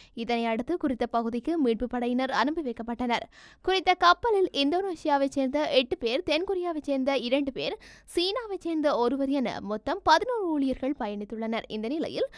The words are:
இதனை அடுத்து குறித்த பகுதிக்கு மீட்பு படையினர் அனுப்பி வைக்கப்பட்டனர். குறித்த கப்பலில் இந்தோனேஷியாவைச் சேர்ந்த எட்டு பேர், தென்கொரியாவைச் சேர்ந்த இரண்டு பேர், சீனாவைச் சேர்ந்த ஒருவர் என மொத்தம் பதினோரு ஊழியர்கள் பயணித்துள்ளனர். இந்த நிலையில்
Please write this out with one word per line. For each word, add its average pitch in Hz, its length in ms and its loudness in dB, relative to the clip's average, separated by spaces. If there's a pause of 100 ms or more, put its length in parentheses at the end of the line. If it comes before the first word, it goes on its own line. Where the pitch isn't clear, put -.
(140)
இதனை 233 320 -2
அடுத்து 233 320 -2
குறித்த 254 300 0
பகுதிக்கு 233 500 -2
மீட்பு 240 300 2
படையினர் 247 540 0
அனுப்பி 302 260 0
வைக்கப்பட்டனர். 240 600 -4 (380)
குறித்த 370 340 2
கப்பலில் 381 540 4
இந்தோனேஷியாவைச் 294 840 0
சேர்ந்த 269 200 0 (120)
எட்டு 269 260 2
பேர், 254 280 -2
தென்கொரியாவைச் 339 680 -2
சேர்ந்த 269 260 0
இரண்டு 254 340 0
பேர், 151 260 -4 (380)
சீனாவைச் 392 520 -2
சேர்ந்த 302 300 2
ஒருவர் 262 320 0
என 269 320 -2
மொத்தம் 220 420 -6
பதினோரு 415 440 4
ஊழியர்கள் 277 520 -2
பயணித்துள்ளனர். 220 680 -6
இந்த 214 200 -6
நிலையில் 320 400 -2 (100)